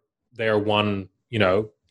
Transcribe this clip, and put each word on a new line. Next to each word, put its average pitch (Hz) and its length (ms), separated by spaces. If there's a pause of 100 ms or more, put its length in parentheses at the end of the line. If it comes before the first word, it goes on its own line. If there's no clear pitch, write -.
(340)
they 117 140
are 107 100
one, 104 520 (200)
you 117 80
know, 104 320 (220)